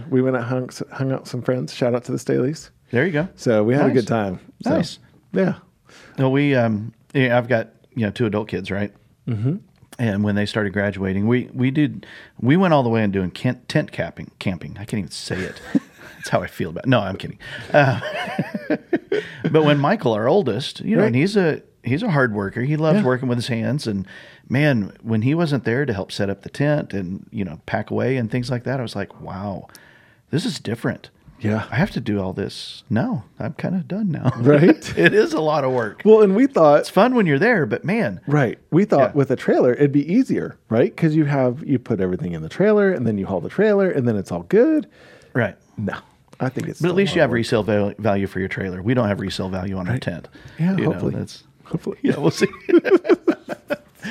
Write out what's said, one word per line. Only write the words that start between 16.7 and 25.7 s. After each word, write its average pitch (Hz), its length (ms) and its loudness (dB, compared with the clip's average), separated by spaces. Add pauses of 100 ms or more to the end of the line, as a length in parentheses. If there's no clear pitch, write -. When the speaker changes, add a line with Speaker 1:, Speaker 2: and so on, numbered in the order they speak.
Speaker 2:
about 87 140 -10
it. 123 40 0
No, 123 100 4
I'm 98 160 -4
kidding. - 240 -12 (340)
Uh, 131 280 4 (680)
<laughs> - 0 - (800)
but 156 120 4
when 147 160 4
Michael, 143 340 0
our 107 140 0
oldest, 143 540 0
you 214 140 0
know, 165 80 4
Speaker 1:
Right. 220 40 4
Speaker 2:
and 117 80 0
he's 196 220 2
a, 165 240 2 (220)
he's 143 200 -2
a 226 80 -2
hard 131 220 2
worker. 101 280 -4
He 147 140 0
loves 160 240 4
Speaker 1:
Yeah. 165 60 2
Speaker 2:
working 127 240 0
with 120 80 0
his 117 100 -4
hands. 113 400 -2
And 98 180 -2 (440)
man, 127 420 2 (100)
when 113 200 -2
he 135 120 2
wasn't 147 300 0
there 127 220 0